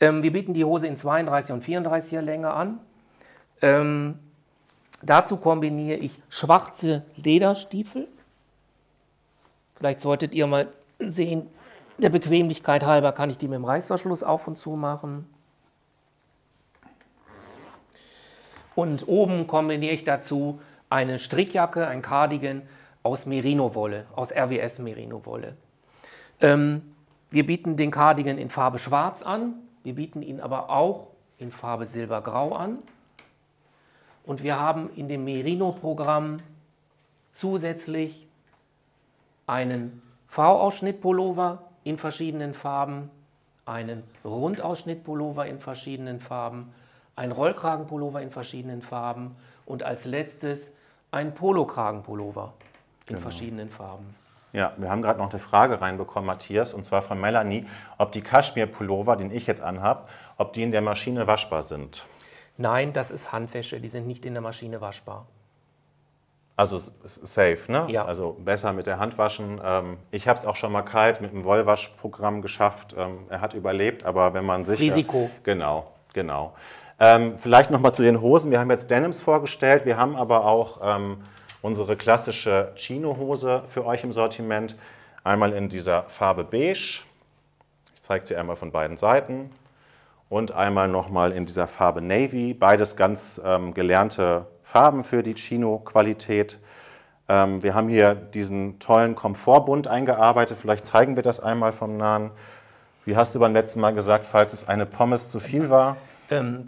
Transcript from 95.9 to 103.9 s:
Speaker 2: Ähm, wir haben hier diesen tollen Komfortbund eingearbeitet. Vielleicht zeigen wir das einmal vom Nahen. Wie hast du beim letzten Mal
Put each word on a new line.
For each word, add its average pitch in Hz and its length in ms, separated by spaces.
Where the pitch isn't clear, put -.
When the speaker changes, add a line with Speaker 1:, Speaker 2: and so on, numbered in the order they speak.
Speaker 2:
Ähm, 98 340
wir 98 120
haben 110 140
hier 107 260
diesen 98 640
tollen 117 360
Komfortbund 139 720
eingearbeitet. 117 720
Vielleicht 107 260
zeigen 127 300
wir 127 60
das 120 180
einmal 113 320
vom 107 240
Nahen. 107 340
Wie 104 120
hast 113 180
du 123 60
beim 113 120
letzten 110 280
Mal 110 140